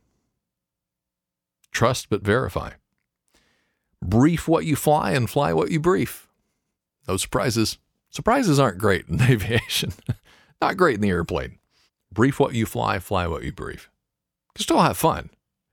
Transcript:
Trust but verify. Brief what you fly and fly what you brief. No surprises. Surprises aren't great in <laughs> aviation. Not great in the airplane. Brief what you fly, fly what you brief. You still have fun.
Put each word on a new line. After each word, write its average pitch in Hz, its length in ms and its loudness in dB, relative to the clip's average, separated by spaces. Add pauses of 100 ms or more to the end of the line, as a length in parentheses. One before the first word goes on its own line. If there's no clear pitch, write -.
(1700)
Trust - 380 0
but 101 120 -2
verify. 101 520 -2 (1300)
Brief 123 440 2
what 160 180 2
you 156 100 0
fly 151 360 2
and 120 180 0
fly 151 240 0
what 160 180 0
you 165 80 0
brief. 170 480 -2 (800)
No 92 80 -2
surprises. 113 640 -2 (320)
Surprises 220 500 2
aren't 101 200 2
great 98 280 0
in - 140 0
<laughs> 127 80 4
aviation. 110 640 0 (680)
Not - 160 0
great 165 180 4
in 101 60 -2
the 104 80 2
airplane. 85 500 -2 (520)
Brief 131 280 2
what 135 140 2
you 113 120 0
fly, 104 340 -2
fly 90 280 -2
what 71 160 -6
you - 80 -8
brief. - 380 -14 (680)
You 220 60 -6
still 320 180 2
have 127 160 2
fun. - 320 0 (440)